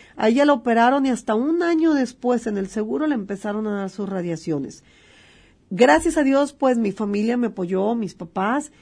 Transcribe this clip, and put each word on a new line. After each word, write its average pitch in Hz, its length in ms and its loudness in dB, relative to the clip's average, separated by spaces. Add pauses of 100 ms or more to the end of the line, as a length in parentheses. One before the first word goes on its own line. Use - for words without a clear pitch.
(160)
a 214 140 2
ella 269 160 4
la 294 80 6
operaron 247 520 2
y 269 40 2
hasta 226 260 -2
un 311 280 0
año 330 300 2
después 247 540 -2
en 208 100 -2
el 196 100 -4
seguro 233 400 -4
le 294 80 0
empezaron 208 520 -6
a 208 80 -2
dar 196 140 -6
sus 202 180 -8
radiaciones". 165 760 -6 (840)
Gracias 294 480 2
a 302 60 4
Dios, 277 300 2
pues, 254 240 0
mi 214 140 0
familia 208 440 -2
me 240 120 0
apoyó, 190 480 -2
mis 214 180 -6
papás. 196 580 -4 (100)